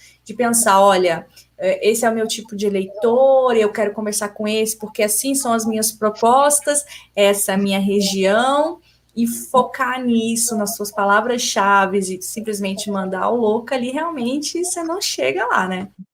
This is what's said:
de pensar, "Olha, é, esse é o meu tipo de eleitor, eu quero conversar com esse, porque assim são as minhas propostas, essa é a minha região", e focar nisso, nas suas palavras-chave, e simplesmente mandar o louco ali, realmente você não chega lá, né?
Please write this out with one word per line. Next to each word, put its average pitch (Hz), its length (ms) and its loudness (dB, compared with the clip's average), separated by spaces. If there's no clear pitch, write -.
de - 100 -16
pensar, 233 480 4
"Olha, 185 460 4
é, 185 320 0
esse 226 160 2
é - 20 4
o 226 60 0
meu 220 140 -2
tipo 220 260 -8
de 202 120 -4
eleitor, 233 920 2
eu 214 160 2
quero 214 200 -2
conversar 208 360 -6
com 214 180 -8
esse, 220 320 -2
porque 208 240 -6
assim 262 320 -2
são 247 180 -2
as 220 140 0
minhas 220 240 -2
propostas, 277 960 2
essa 202 340 2
é 190 60 0
a - 20 0
minha 196 220 0
região", 202 1000 2
e 233 100 0
focar 247 760 -2
nisso, 226 560 0
nas 202 200 -4
suas 202 160 -8
palavras-chave, 202 1080 2
e 185 240 -6
simplesmente 202 680 -6
mandar 190 360 -2
o 220 60 2
louco 233 400 0
ali, 247 160 -2
realmente 294 760 -4
você 349 200 -6
não 330 160 -4
chega 359 460 -2
lá, 220 200 -2
né? 185 220 -6